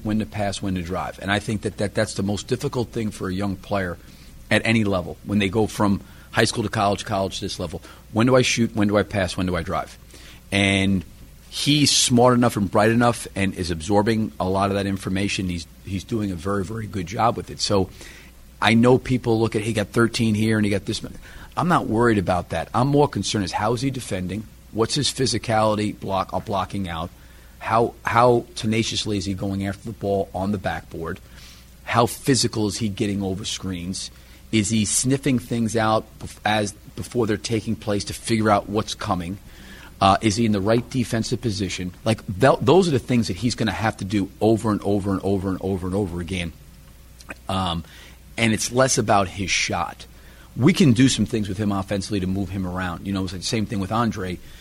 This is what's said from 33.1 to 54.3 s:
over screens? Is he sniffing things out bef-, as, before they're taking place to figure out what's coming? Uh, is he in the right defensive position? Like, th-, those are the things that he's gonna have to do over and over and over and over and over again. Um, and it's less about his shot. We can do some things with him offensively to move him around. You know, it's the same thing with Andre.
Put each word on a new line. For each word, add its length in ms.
over 220
screens? 640
Is 180
he 160
sniffing 540
things 360
out 300
bef-, 240
as, 300
before 320
they're 100
taking 380
place 300
to 80
figure 360
out 180
what's 280
coming? 420
Uh, 200
is 140
he 100
in 60
the 80
right 300
defensive 500
position? 540
Like, 220
th-, 200
those 280
are 40
the 80
things 280
that 100
he's 180
gonna 160
have 260
to 80
do 260
over 300
and 100
over 300
and 100
over 280
and 120
over 260
and 80
over 240
again. 320
Um, 360
and 160
it's 200
less 260
about 300
his 240
shot. 560
We 160
can 200
do 140
some 200
things 200
with 100
him 140
offensively 500
to 60
move 220
him 180
around. 380
You 80
know, 100
it's 100
the 100
same 240
thing 120
with 120
Andre. 480